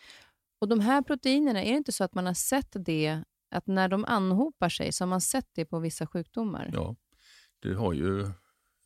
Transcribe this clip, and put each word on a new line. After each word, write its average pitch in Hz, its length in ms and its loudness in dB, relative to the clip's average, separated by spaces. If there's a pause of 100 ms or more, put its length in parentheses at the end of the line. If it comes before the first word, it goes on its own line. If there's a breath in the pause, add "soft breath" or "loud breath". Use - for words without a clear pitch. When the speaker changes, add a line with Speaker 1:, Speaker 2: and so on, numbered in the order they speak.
(580 loud breath)
Speaker 1:
Och 208 100 0
de 220 120 4
här 262 220 4
proteinerna, 269 600 2
är 214 80 0
det 262 60 2
inte 285 160 -2
så - 120 -2
att - 100 -4
man 185 120 0
har 180 80 0
sett - 380 0
det, 156 500 0 (280)
att - 160 -6
när 190 220 4
de 196 160 0
anhopar 196 640 2
sig, - 240 -2
så - 120 -2
har 180 40 0
man 185 120 0
sett - 320 -2
det 165 120 -4
på 170 140 -4
vissa 165 280 -4
sjukdomar? 185 680 -6
Speaker 2:
Ja, 113 240 -4 (640 soft breath)
du 98 180 -4
har 101 160 0
ju 98 380 0 (560)